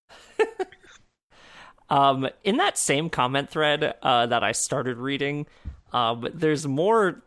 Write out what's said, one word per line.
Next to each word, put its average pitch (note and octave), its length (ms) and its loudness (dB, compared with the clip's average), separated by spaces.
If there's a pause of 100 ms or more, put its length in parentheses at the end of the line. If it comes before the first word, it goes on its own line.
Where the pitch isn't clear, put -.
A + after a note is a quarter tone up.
(380)
<laughs> A4 80 2 (1400)
Um, C#3 400 4 (140)
in G3+ 140 0
that F#4+ 200 0
same D#3 340 0
comment C3+ 380 -2
thread, D3+ 540 0
uh, A#2+ 240 4
that A#2 160 0
I G2+ 80 0
started B2+ 460 -4
reading, C#3 500 -4 (460)
um, A#2+ 420 0
there's D#3 320 0
more, F3+ 600 2